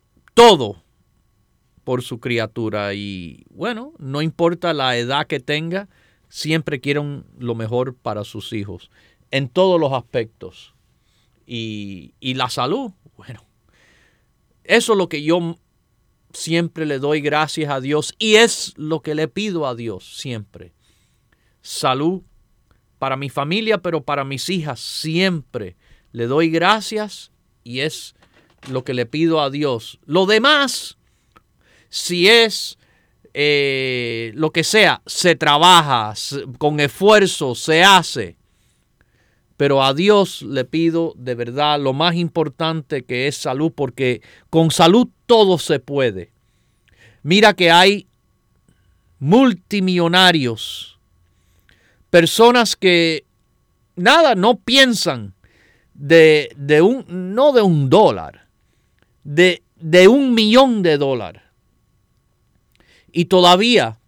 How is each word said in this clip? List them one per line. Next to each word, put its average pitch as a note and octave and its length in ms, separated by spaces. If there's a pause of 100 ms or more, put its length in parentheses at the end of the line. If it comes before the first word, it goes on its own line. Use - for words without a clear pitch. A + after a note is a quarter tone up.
(340)
todo D#3+ 480 (1000)
por B2+ 200
su B2 180
criatura A2 760
y, F#2+ 560
bueno, A#3 480
no C#3+ 240
importa E3+ 500
la C3 240
edad C3 300
que C#3+ 140
tenga, E3 480 (400)
siempre D3+ 520
quieren C#3+ 440 (140)
lo A#2+ 180
mejor B2 400
para G#2 260
sus - 300
hijos, G2 380 (420)
en C3+ 160
todos F3+ 320
los C#3+ 120
aspectos. A#2 840 (720)
Y, G#2 760
y C3 140
la C3 160
salud, F#3+ 420 (240)
bueno, - 260 (1200)
eso A3+ 280
es G3+ 60
lo F3 100
que D3 140
yo D#3+ 160
m-, E3+ 180 (760)
siempre E3 520
le C#3+ 140
doy D3 240
gracias D3 480
a C3+ 100
Dios D3 380
y A3 160
es - 420
lo D#3 240
que D3+ 140
le D#3 140
pido F3+ 380
a B2+ 80
Dios A2+ 440
siempre. G#2+ 540 (880)
Salud D3+ 580 (760)
para C3+ 180
mi C3+ 140
familia, G3 480
pero E3 240
para C#3 220
mis C3+ 260
hijas D3+ 300
siempre D#3+ 960 (360)
le A#2 140
doy D#3 240
gracias G#3 840 (320)
y B2 160
es - 340 (560)
lo C3 140
que C#3+ 80
le B2 140
pido D#3+ 340
a C#3+ 80
Dios. C3+ 560
Lo F3+ 220
demás, B3+ 720 (880)
si F3 400
es, A3+ 480 (560)
eh, C3 1040
lo D#3 160
que D#3+ 140
sea, F3+ 420
se - 300
trabaja, D3 800
se, C3+ 300 (140)
con D3+ 220
esfuerzo F#3 720
se D#3+ 300
hace. D#3+ 520 (1200)
Pero C#3 260
a C3+ 100
Dios G3 500
le C#3 220
pido E3 520
de B2 180
verdad C#3 460
lo C3+ 120
más E3 220
importante D#3+ 880
que B2 220
es C#3+ 100
salud, D3 380
porque B2+ 480 (280)
con D#3+ 200
salud F#3 380 (180)
todo G3+ 320
se C#3+ 220
puede. A#2 500 (920)
Mira G3+ 300
que F3 160
hay F#3+ 360 (1500)
multimillonarios, F3 1400 (1120)
personas A3+ 640
que E3+ 480 (720)
nada, C4+ 380
no G3+ 240
piensan F#3+ 760 (600)
de, D3+ 600
de C#3+ 260
un, A#3+ 220 (300)
no C#4 180
de A#3+ 100
un D3+ 280
dólar, B2 560 (800)
de, E3+ 380 (140)
de F3 320
un B3+ 260
millón A3+ 480
de D#3+ 160
dólares. B2 440 (1700)
Y E3+ 160
todavía F3+ 800